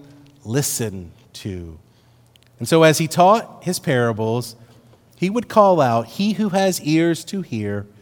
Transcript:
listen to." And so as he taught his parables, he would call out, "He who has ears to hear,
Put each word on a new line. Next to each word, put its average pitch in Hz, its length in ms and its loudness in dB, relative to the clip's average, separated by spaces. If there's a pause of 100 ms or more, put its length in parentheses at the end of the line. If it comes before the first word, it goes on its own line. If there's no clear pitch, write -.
(440)
listen 107 680 -6 (220)
to." 85 440 -12 (800)
And 117 100 -10
so 165 140 4
as 160 160 6
he 160 100 -2
taught 190 560 2
his 180 140 -4
parables, 117 760 -2 (600)
he 180 120 -4
would 226 180 -4
call 196 340 4
out, 117 260 2
"He 202 260 -4
who 214 160 -4
has 190 320 -2
ears 160 440 0
to 196 180 -8
hear, 104 420 -6 (160)